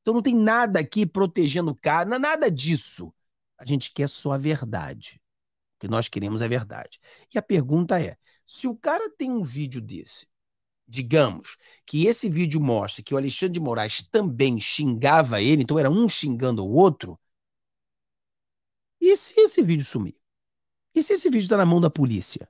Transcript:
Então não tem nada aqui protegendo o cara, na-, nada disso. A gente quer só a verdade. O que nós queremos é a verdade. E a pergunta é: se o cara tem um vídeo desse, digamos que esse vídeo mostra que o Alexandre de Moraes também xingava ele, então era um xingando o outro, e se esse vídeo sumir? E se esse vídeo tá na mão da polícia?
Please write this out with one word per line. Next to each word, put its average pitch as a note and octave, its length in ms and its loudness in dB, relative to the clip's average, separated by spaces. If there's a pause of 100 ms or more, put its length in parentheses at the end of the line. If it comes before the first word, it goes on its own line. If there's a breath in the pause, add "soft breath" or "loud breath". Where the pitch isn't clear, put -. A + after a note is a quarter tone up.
Então A3+ 140 -2
não A#3 80 2
tem A#3+ 140 2
nada A3 420 2
aqui G3+ 260 0
protegendo E3+ 680 0
o - 20 -6
cara, E3 340 0
na-, A#3+ 100 -2
nada D4+ 300 2
disso. C3+ 640 -4 (460)
A C3 60 -20
gente C3 280 -4
quer C#3 160 -4
só - 240 -6
a C#3 60 -2
verdade. A2+ 840 -6 (560)
O - 40 -20
que G2 80 -10
nós A2 200 -2
queremos G2+ 320 -4
é A#2 40 -2
a A2+ 40 -4
verdade. A2 520 -8 (340 soft breath)
E - 20 -2
a G#3 60 -4
pergunta E3 580 0
é: F#2 160 -8 (300)
se - 220 -8
o A3+ 80 -6
cara F4 340 -4
tem C4 220 -8
um A#3 100 -2
vídeo C3 380 -8
desse, - 480 -16 (580)
digamos B2 680 -2 (280 soft breath)
que D#3 220 0
esse A#3 220 0
vídeo D#3+ 320 0
mostra A2 420 -2
que - 120 -8
o - 20 0
Alexandre C#3 380 -4
de F3 60 -4
Moraes A2+ 480 -4
também C3 520 0
xingava C3 840 2
ele, C#3 220 4
então D3 120 0
era C#3 140 4
um G#3+ 180 4
xingando B2 560 -2
o G2 80 -4
outro, B2+ 460 4 (1800)
e F#4 160 6
se - 240 0
esse G#4+ 200 6
vídeo E3 240 2
sumir? A2 320 -6 (760)
E D#4+ 80 2
se G4+ 120 2
esse F4+ 140 0
vídeo A3 200 0
tá G#3+ 80 2
na F#3+ 100 4
mão E3+ 140 6
da E3+ 100 4
polícia? A#2 600 -2